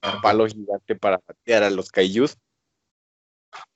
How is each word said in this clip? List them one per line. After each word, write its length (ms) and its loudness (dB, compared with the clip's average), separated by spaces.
palo 260 4
gigante 480 -8
para 240 0
patear 440 0
a 60 2
los 220 -4
kaijus. 460 2